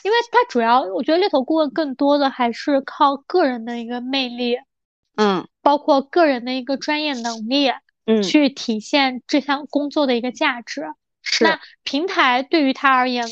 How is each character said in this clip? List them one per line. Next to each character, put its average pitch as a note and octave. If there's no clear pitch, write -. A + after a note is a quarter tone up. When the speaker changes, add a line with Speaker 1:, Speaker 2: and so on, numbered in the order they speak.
Speaker 1:
因 F#4
为 A4+
它 A#4+
主 B3
要， A#3
我 F4
觉 D4+
得 E4
猎 G4
头 C#4
顾 D#4+
问 D#4
更 C#4
多 C#4+
的 C#4
还 A#3+
是 C#4
靠 C#4
个 E4+
人 B3
的 A#3
一 A#3
个 A#3+
魅 C4
力， A#3+
Speaker 2:
嗯。 G3+
Speaker 1:
包 C#4+
括 C#4+
个 E4
人 B3
的 B3
一 C4
个 C4+
专 D4+
业 D4
能 A3+
力， C4+
Speaker 2:
嗯。 G#3+
Speaker 1:
去 C4+
体 A3
现 C4
这 D4
项 C#4
工 D4
作 D4
的 B3+
一 A#3
个 B3
价 C4+
值。 C#4
Speaker 2:
是。 -
Speaker 1:
那 D#4+
平 D4+
台 C#4
对 D4+
于 C4
他 C#4
而 B3+
言， A#3+